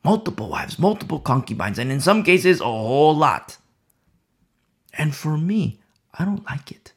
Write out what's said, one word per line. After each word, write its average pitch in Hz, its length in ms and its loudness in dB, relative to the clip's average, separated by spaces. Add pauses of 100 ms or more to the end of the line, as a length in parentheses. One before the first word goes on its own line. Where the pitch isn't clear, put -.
Multiple 202 440 -2
wives, 147 300 -8
multiple 185 400 -2
concubines, 110 580 -2
and 123 140 -6
in 139 100 -4
some 196 220 4
cases, 180 380 4
a - 60 -6
whole 127 500 2
lot. 135 400 0 (1400)
And 151 200 -2
for 151 240 -4
me, 165 440 -2 (340)
I 170 100 -4
don't 196 220 -4
like - 240 -8
it. - 260 -20